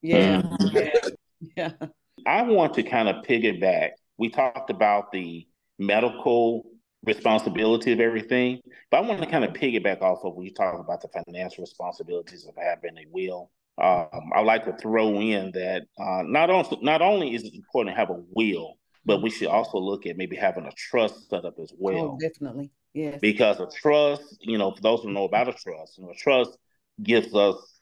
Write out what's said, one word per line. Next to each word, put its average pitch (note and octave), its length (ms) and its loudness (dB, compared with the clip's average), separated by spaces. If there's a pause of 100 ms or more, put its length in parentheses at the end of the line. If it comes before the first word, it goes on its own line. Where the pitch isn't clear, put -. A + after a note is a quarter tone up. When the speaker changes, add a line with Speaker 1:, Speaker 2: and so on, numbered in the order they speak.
Speaker 1:
Yeah. D#3+ 400 6
Speaker 2:
Mm-hmm. F#3+ 340 0
Speaker 1:
Yeah. - 180 2
<laughs> A#3 60 6 (560)
Yeah. E3 140 -4 (560)
Speaker 2:
I G#3 160 4
want G3+ 320 4
to A#2+ 80 0
kind A2+ 260 2
of - 160 -2
piggyback. F#2 640 2 (260)
We A2+ 120 -2
talked B2 420 -2
about G#2 420 2
the E2+ 340 -8 (320)
medical A#2 840 2 (400)
responsibility A2 880 2
of A#2+ 80 2
everything, B2 600 0 (300)
but B2+ 60 4
I D#3+ 60 6
want G#3 200 -4
to D#3+ 60 -6
kind D3 160 0
of - 80 -4
piggyback G2+ 500 -2
off F#2 220 0
of F2+ 100 -6
what F#2 100 -12
you F#2+ 80 -14
talked F2+ 280 -2
about, F2 200 -8
the E2 80 -16 (160)
financial F2+ 380 -10
responsibilities F2 840 -10
of D2+ 160 -20
having F2 380 -6
a D3+ 140 -20
will. F#3 400 -10 (280)
Um, E2+ 540 0
I G2+ 60 4
like A2 240 2
to F#2 120 -8
throw A2 440 0
in G2+ 320 -2
that, F#2 320 -4 (120)
uh, F#2+ 300 -4
not D3+ 240 2
on-, F#3 160 2 (160)
not D#3+ 200 2
only F3 340 2
is A2 80 -8
it A2 100 -16
important A2 400 -4
to A2+ 60 -2
have F#2 100 0
a F2 100 -6 (140)
will, F#2 400 0 (300)
but G2 180 2
we A2+ 80 0
should G#2+ 160 -6
also G#2 320 0
look G2 260 -4
at E2+ 120 -8
maybe F#2 180 -8
having F2+ 320 -2
a - 60 -14
trust - 580 -4
set F2 140 -4
up E2+ 180 -10
as D2+ 160 -16
well. G2 380 -4
Speaker 1:
Oh, - 40 -14
definitely. C#3+ 520 -10 (220)
Yes. D3 260 -8
Speaker 2:
Because G#2 400 2
a F2+ 80 -6 (120)
trust, D3 600 0
you A2 180 -4
know, F#2+ 140 0
for F#2 80 -18
those A2+ 220 2
who G#2 100 -8
know G2 100 -2
about G#2 260 0
a B2 40 -6
trust, D#2+ 460 -14
you F#2+ 60 -18
know, F2 60 -16
a E2+ 60 -18
trust B2+ 420 0 (420)
gives A2+ 320 2
us G2+ 220 4 (280)